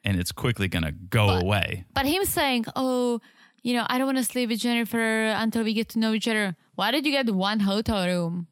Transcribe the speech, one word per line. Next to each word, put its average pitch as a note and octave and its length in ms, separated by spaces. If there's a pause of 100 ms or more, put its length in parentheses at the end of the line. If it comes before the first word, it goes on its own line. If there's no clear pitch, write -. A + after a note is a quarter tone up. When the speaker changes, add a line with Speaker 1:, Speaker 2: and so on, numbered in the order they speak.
Speaker 1:
and F#2+ 160
it's E2+ 120
quickly A2 360
gonna E2 240
go G#2 360
Speaker 2:
But F#2 160
Speaker 1:
away. G2 500
Speaker 2:
but C#4 140
him F#4 180
saying, C4 400 (100)
"Oh, B3 460 (400)
you B3 140
know, A#3 120
I B3+ 120
don't C4+ 80
wanna C4 160
sleep B3 260
with A3+ 100
Jennifer A3+ 680
until A3 360
we A3 100
get A3 160
to A3+ 100
know A3 140
each A3 140
other." G#3 280 (180)
Why G3 160
did C4+ 160
you D4+ 60
get C4+ 180
one G3 300
hotel G3+ 480
room? F3 440